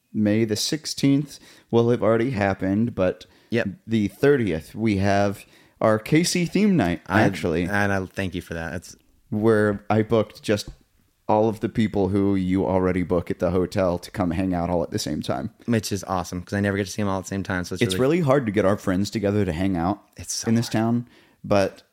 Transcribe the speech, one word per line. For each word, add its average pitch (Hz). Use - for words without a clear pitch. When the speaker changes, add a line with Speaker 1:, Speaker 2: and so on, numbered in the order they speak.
Speaker 1:
May 107
the 107
sixteenth -
will 117
have 120
already 113
happened, 98
but 92
Speaker 2:
Yep. 110
Speaker 1:
the 107
thirtieth, 113
we 104
have 101
our 110
K 175
C 175
theme 190
night, 87
Speaker 2:
I, 98
Speaker 1:
actually. 90
Speaker 2:
and 101
I'll 95
thank 92
you 85
for -
that. 82
That's -
Speaker 1:
where 107
I 110
booked 107
just 104
all 107
of 104
the 104
people 101
who 98
you 92
already 92
book 85
at -
the 87
hotel 90
to -
come 90
hang 92
out 85
all 87
at -
the -
same 76
time. -
Speaker 2:
Which 117
is 92
awesome, 90
'cause -
I 101
never 101
get 101
to 92
see -
'em 101
all 95
at 90
the -
same 98
time, 90
so 92
it's 90
Speaker 1:
It's 104
Speaker 2:
really 135
Speaker 1:
really 175
hard 135
to 104
get 95
our 98
friends 98
together 101
to 87
hang 92
out 90
Speaker 2:
It's -
so -
Speaker 1:
in 113
this 117
Speaker 2:
hard. -
Speaker 1:
town, 117
but 98